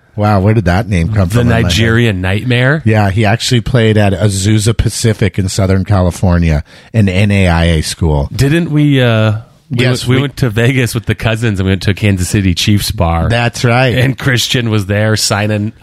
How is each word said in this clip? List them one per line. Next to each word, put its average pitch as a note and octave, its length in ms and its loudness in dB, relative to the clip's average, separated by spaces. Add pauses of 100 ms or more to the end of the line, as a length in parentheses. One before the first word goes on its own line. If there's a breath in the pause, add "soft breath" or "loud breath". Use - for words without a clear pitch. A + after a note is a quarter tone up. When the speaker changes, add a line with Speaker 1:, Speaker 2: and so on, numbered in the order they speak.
(160)
Speaker 1:
Wow, G#2 260 2
where A2 140 2
did G#2+ 100 0
that F#2 220 0
name F2+ 260 0
come F#2+ 160 2
Speaker 2:
The G#2+ 60 -2
Speaker 1:
from A#2+ 60 2
in A#2+ 80 2
my A#2 80 2
head? A#2 80 2
Speaker 2:
Nigerian A2+ 560 0
Nightmare? B2 640 -2
Speaker 1:
Yeah, G#2+ 260 2
he G#2+ 140 0
actually A2+ 360 0
played A2 360 2
at G2+ 160 2
Azusa G2+ 640 0
Pacific - 640 -2
in F#2+ 100 -2
Southern F#2+ 380 0
California, F2 760 0 (300 loud breath)
an G#2+ 140 2
N G2 220 0
A G2 180 2
I E2 180 2
A E2 180 2
school. D2 520 -2
Speaker 2:
Didn't D3+ 360 0
we, D3 300 2
uh, A2 400 0 (280)
we - 160 -6
Speaker 1:
Yes, B2+ 180 0
Speaker 2:
went, A#2+ 60 -4
we B2+ 60 4
Speaker 1:
we C3+ 80 2
Speaker 2:
went C#3+ 140 -6
to B2+ 120 0
Vegas A#2+ 460 0
with A2 100 -6
the A2 100 -2
cousins A2 440 -2
and F#2+ 80 0
we F#2+ 60 2
went F#2+ 100 -4
to G2 80 -2
a - 20 2
Kansas F#2+ 360 0
City F#2+ 260 0
Chiefs - 360 0
bar. E2 380 0
Speaker 1:
That's A#2+ 340 -2
right. B2+ 320 2
Speaker 2:
And B2+ 220 0
Christian B2 540 -2
was G#2 160 -2
there G#2+ 280 0
signing G#2+ 680 -2